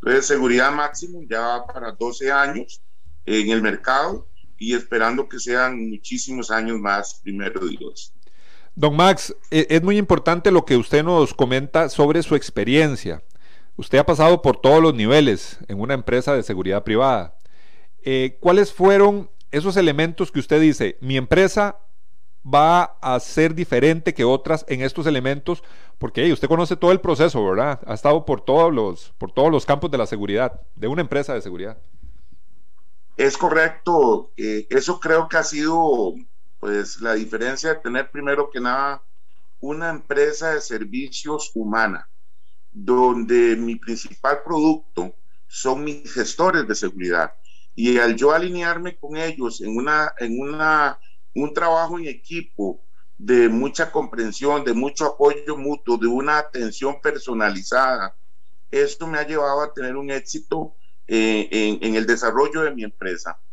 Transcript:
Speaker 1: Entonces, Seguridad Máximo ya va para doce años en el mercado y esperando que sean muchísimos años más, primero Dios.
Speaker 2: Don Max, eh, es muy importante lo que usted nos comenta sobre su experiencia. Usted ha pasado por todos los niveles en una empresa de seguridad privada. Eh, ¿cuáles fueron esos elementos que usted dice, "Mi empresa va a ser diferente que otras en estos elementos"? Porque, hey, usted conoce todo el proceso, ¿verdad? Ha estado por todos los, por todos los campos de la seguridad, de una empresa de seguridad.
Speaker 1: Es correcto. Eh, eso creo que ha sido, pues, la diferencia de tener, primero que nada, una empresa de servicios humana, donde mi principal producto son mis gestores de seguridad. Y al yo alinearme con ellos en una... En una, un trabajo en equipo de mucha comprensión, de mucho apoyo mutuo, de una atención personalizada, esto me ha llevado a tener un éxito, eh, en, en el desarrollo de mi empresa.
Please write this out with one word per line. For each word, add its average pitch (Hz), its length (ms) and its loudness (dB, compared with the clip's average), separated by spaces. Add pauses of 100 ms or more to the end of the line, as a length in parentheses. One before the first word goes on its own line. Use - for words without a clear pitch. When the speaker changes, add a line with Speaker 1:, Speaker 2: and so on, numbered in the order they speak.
Speaker 1:
Entonces, 131 260 2
Seguridad 131 460 4
Máximo 160 560 -6
ya 110 120 -2
va 120 260 -4
para 117 260 -10
doce 120 400 -4
años 139 480 0 (440)
en 107 260 2
el 113 120 2
mercado 135 680 -2 (280)
y 117 180 -2
esperando 120 540 0
que 131 120 -8
sean 123 500 -2
muchísimos 117 640 -6
años 113 260 -2
más, 101 440 -2
primero 95 440 -6
Dios. - 460 -8 (640)
Speaker 2:
Don 147 180 2
Max, 180 400 4 (160)
eh, 156 200 4
es 160 120 4
muy 202 160 4
importante 175 540 4
lo 180 120 6
que 131 120 4
usted 143 260 4
nos 165 320 4
comenta 139 540 2
sobre 156 340 4
su 151 140 2
experiencia. 120 880 0 (540)
Usted - 220 2
ha 143 80 4
pasado 165 340 6
por 131 200 2
todos 147 200 8
los 160 140 6
niveles 120 720 4
en 98 140 -6
una 123 140 -2
empresa 127 380 0
de 123 120 2
seguridad 95 400 -2
privada. 113 520 2 (680)
Eh, 131 380 0
¿cuáles 196 320 6
fueron 196 580 6 (200)
esos 170 260 0
elementos 165 540 2
que 143 100 -2
usted 151 200 4
dice, 147 400 4
"Mi 131 160 -2
empresa 185 600 4 (680)
va 156 560 4
a 127 200 0
ser 160 340 2
diferente 160 600 2
que 123 100 2
otras 135 440 2
en 131 140 -2
estos 139 240 -2
elementos"? 139 560 0 (360)
Porque, 120 260 -2
hey, 170 80 6
usted 143 140 0
conoce 165 300 2
todo 175 160 6
el 185 80 4
proceso, 151 440 2
¿verdad? 117 400 0
Ha 117 100 -6
estado 147 300 2
por 135 160 -2
todos 160 320 4
los, 107 460 -2
por - 140 -8
todos 143 180 4
los 147 160 2
campos 147 240 2
de 139 80 0
la 110 80 2
seguridad, 104 540 -2 (160)
de 104 100 -4
una 143 140 -2
empresa 143 340 -2
de 107 80 -4
seguridad. 95 340 -8 (1400)
Speaker 1:
Es 139 200 2
correcto. 160 1000 2
Eh, 107 340 -4
eso 139 300 0
creo 165 280 2
que 170 100 0
ha 160 40 2
sido, 151 720 0 (460)
pues, 104 400 -4
la 113 140 0
diferencia 120 560 -2
de 156 100 -2
tener, 127 320 -4
primero 143 360 0
que 127 120 -6
nada, 135 420 -2 (560)
una 156 320 -6
empresa 151 640 0
de 147 60 -2
servicios 131 960 -6
humana, 107 520 -2 (600)
donde 120 840 4
mi 117 180 -4
principal 117 720 -4
producto 151 720 0 (320)
son 131 340 -2
mis 147 320 -8
gestores 156 540 0
de 104 80 -2
seguridad. 90 580 -2 (400)
Y 120 240 2
al 117 160 4
yo 127 160 4
alinearme 175 640 -2
con 147 200 -10
ellos 135 460 -4
en 107 140 -6
una... 151 440 0
En 117 180 -4
una, 151 600 0 (340)
un 143 180 -4
trabajo 165 460 0
en 165 80 -8
equipo 127 800 -6 (360)
de 120 280 6
mucha 135 420 0
comprensión, 131 760 -2
de 123 100 0
mucho 139 300 -2
apoyo 147 520 2
mutuo, 139 400 -2
de 113 100 0
una 135 320 2
atención 131 640 -4
personalizada, 117 1120 0 (560)
esto 143 380 0
me 156 100 -4
ha 147 80 -2
llevado 147 340 0
a 147 120 -4
tener 127 240 -6
un 139 120 -6
éxito, 156 680 -6 (320)
eh, 110 420 2
en, 107 320 0
en 110 140 0
el 110 100 0
desarrollo 123 560 2
de 156 80 0
mi 120 140 -8
empresa. 90 560 -8 (120)